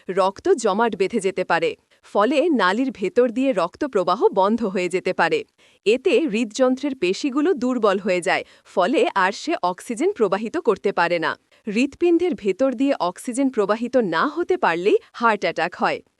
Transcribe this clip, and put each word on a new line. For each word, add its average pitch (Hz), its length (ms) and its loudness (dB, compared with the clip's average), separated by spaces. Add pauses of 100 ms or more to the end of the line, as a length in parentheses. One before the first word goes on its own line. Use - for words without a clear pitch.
রক্ত 190 400 0
জমাট 226 480 2
বেঁধে 190 240 -2
যেতে 185 240 -2
পারে। 165 320 0 (260)
ফলে 262 460 2
নালির 233 420 2
ভেতর 220 400 0
দিয়ে 262 220 0
রক্ত 180 320 -2
প্রবাহ 202 440 0
বন্ধ 208 360 2
হয়ে 185 240 -2
যেতে 180 240 -2
পারে। 160 320 0 (400)
এতে 254 280 2 (140)
হৃদযন্ত্রের 254 680 -2
পেশিগুলো 262 600 -2
দুর্বল 220 440 0
হয়ে 185 220 -2
যায়, 165 240 -2 (200)
ফলে 214 360 0 (140)
আর 196 180 0
সে - 200 -6 (100)
অক্সিজেন 226 500 -4
প্রবাহিত 214 440 -2
করতে 202 360 -2
পারে 175 260 0
না। 156 180 -2 (300)
হৃৎপিণ্ডের 320 680 0
ভেতর 202 400 -2
দিয়ে 269 260 0
অক্সিজেন 240 500 -2
প্রবাহিত 226 460 -2
না 180 300 2
হতে 339 300 -2
পারলেই 185 420 2 (140)
হার্ট 226 280 0
অ্যাটাক 165 340 -2
হয়। 160 260 -2 (200)